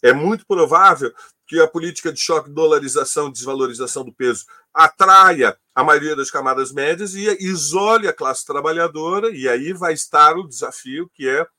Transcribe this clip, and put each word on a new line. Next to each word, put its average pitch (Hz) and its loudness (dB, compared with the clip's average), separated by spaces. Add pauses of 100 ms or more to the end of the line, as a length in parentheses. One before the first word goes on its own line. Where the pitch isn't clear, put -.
É 123 6
muito 170 -2
provável 165 4 (360)
que 165 -4
a 160 6
política 165 -8
de - -12
choque, 147 -4
dolarização, 147 -2
desvalorização 127 -6
do 120 -20
peso 123 -4 (280)
atraia 165 6 (160)
a 131 0
maioria 151 2
das 135 -6
camadas 131 -4
médias 170 -6
e 196 -8 (180)
isole 190 0
a 160 -2
classe 135 -6
trabalhadora, 165 -4
e 131 -6
aí 131 -4
vai 175 -4
estar 151 2
o 185 -10
desafio 139 -12
que 135 -8
é 143 -2 (120)